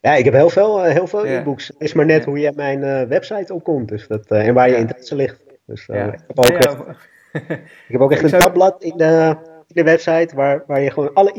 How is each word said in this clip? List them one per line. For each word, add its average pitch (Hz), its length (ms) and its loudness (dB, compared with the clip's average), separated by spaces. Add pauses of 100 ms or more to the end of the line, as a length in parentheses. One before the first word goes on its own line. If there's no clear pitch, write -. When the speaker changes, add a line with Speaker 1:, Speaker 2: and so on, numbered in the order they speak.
Speaker 1:
Ja, 139 120 2
ik 131 100 2
heb 123 100 2
heel 151 160 6
veel, 202 340 0
eh, 165 80 2
heel 175 140 0
veel 208 200 -4
Speaker 2:
Ja. 131 140 -4
Speaker 1:
e-books. 143 280 -8
Het - 120 -20
is 151 120 -6
maar 151 140 2
net 156 180 4
Speaker 2:
Ja. 151 60 -6
Speaker 1:
hoe 143 80 -6
je 147 100 -2
aan 143 80 -6
mijn, 139 260 -4
eh, 135 260 -2
website 190 460 -6
opkomt, 151 340 -4
dus 104 180 -12
dat, 107 240 -8
eh, 107 160 0
en 120 80 2
waar 123 140 4
je 127 60 4
Speaker 2:
Ja. 120 60 0
Speaker 1:
interesse 113 360 -8
ligt. 135 240 -4 (260)
Dus, - 220 -16
eh, 104 80 -8
Speaker 2:
Ja. 101 160 -4
Speaker 1:
ik 98 140 -16
heb - 120 -10
ook, 123 80 6
Speaker 2:
Ja, 175 120 0
ja. 143 360 -2 (380)
Speaker 1:
eh, 156 240 -10
ik - 360 -20
heb 123 80 0
ook 135 100 4
echt 151 80 2
Speaker 2:
Ik 151 60 -2
Speaker 1:
een 151 60 4
Speaker 2:
zou 180 120 2
Speaker 1:
tabblad 185 400 2
in 165 140 -10
de, 160 400 2 (300)
in - 80 -20
de 170 80 0
website 165 520 0
waar, 139 320 -2
waar 143 140 -2
je 139 100 -2
gewoon 147 240 -4
alle 196 240 2